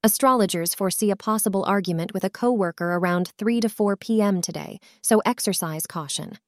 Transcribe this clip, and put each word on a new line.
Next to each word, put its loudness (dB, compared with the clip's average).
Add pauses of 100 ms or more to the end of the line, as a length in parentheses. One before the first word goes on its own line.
Astrologers 2
foresee 0
a 0
possible -2
argument 0
with -4
a -2
coworker 0
around 0
three 2
to 2
four 0
P 0
M 2
today, -8 (200)
so 4
exercise -2
caution. -8